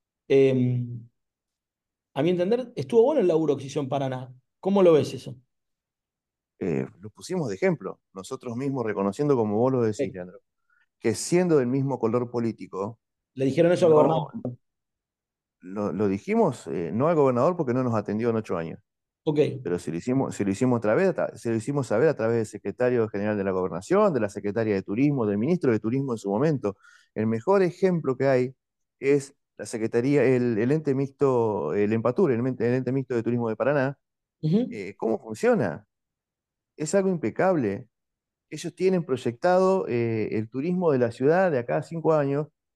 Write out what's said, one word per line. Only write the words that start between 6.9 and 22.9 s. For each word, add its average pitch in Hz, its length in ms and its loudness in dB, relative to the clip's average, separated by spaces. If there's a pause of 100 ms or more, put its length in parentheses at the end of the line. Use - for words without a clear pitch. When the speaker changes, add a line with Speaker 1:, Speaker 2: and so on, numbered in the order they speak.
Speaker 2:
lo 104 100 -16
pusimos 160 380 -6
de 98 60 -6
ejemplo, 160 460 -2 (140)
nosotros 113 420 -10
mismos 135 300 -4
reconociendo, 104 500 0
como 107 220 0
vos 127 140 2
lo 127 100 0
decís, 110 160 0
Speaker 1:
Sí. 95 140 -4
Speaker 2:
Leandro, 92 280 -14 (580)
que 113 160 0
siendo 175 440 2
del 123 100 2
mismo 135 300 -2
color 117 320 -2
político, 110 680 -6 (360)
Speaker 1:
Le 135 100 -4
dijeron 165 280 2
eso 180 140 2
al 160 60 6
Speaker 2:
no, 151 40 6
Speaker 1:
gobernador. 156 360 2 (1300)
Speaker 2:
lo, 95 320 -6
lo 101 160 0
dijimos, 160 600 -2
eh, 85 240 -6
no 127 160 0
al 170 80 0
gobernador 139 400 2
porque 127 180 -2
no 131 80 0
nos 117 120 -2
atendió 107 360 -2
en 113 60 0
ocho 107 200 -4
años. 82 240 -6 (440)
Speaker 1:
Ok. 151 140 2 (240)
Speaker 2:
Pero 87 160 -2
sí - 120 -8
lo 82 80 -4
hicimos, 127 380 -2
sí 104 80 -2
lo 98 80 2
hicimos 123 260 0
a - 40 -6
través, 156 320 2 (200)
se 117 160 -6
lo 113 60 0
hicimos 143 320 -4
saber 120 200 2
a 143 80 0
través 117 220 0
del 107 80 -2
secretario 113 600 -2